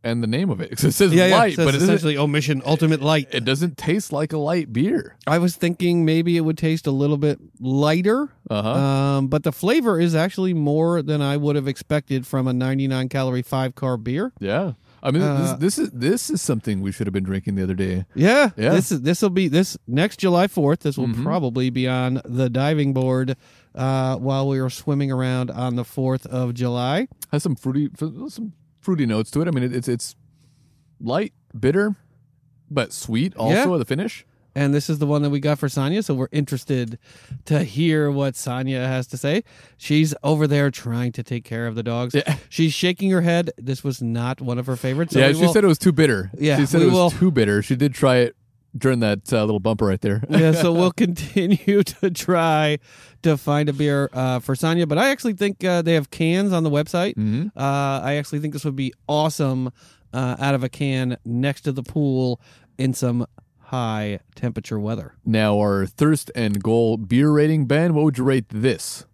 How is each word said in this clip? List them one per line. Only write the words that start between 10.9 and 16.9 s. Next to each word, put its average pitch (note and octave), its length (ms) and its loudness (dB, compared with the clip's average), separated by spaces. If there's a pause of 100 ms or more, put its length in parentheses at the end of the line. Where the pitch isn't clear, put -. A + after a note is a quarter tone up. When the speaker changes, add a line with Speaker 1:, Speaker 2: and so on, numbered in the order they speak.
Speaker 2:
than D3 220 -2
I C#3 160 0
would D3 180 0
have C3+ 100 -2
expected C#3 600 -4
from C3 200 -2
a B2+ 60 0
ninety-nine C3 560 -2
calorie B2+ 320 -2
five B2 340 -4
carb B2 300 -4
beer. D#3+ 340 -4
Speaker 1:
Yeah. B2 340 -2 (300)
I C#3 80 -2
mean, D3 120 2
Speaker 2:
Uh, C#3 360 0
Speaker 1:
this, F3 180 0
this - 100 -6
is, - 60 -8
this C#3 380 -2
is F3+ 100 -2
something G#2+ 400 -2
we G2 100 -2